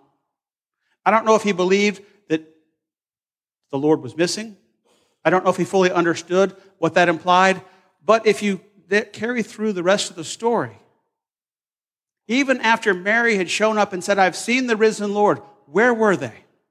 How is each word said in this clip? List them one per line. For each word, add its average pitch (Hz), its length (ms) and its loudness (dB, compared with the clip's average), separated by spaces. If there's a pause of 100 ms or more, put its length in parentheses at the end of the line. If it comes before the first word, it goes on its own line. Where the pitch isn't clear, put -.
(1040)
I 185 60 2
don't 220 140 2
know 220 100 4
if 214 80 2
he 208 100 0
believed 190 500 0 (260)
that 160 140 -2 (1300)
the 139 80 -6
Lord 147 240 0
was 120 140 -14
missing. 196 400 -6 (680)
I 160 60 2
don't 185 140 0
know 185 60 4
if 185 60 -4
he 185 80 -2
fully 185 260 2
understood 175 640 0 (240)
what 165 160 -2
that 175 140 4
implied. 180 540 2 (420)
But 226 220 2
if 202 160 2
you 196 180 -2 (280)
th-, 208 240 -2
carry 233 300 -6
through 214 300 -4
the 180 100 -6
rest 196 280 0
of 180 60 -20
the 160 80 -12
story, 165 520 -4 (1500)
even 254 340 0
after 220 340 0
Mary 220 420 0
had 175 140 -4
shown 214 260 -2
up 202 160 0
and 185 120 -8
said, 202 140 0
"I've 185 180 2
seen 247 320 -2
the 226 80 0
risen 208 380 0
Lord," 202 240 2 (280)
where 214 260 2
were 214 240 2
they? 123 280 -12 (260)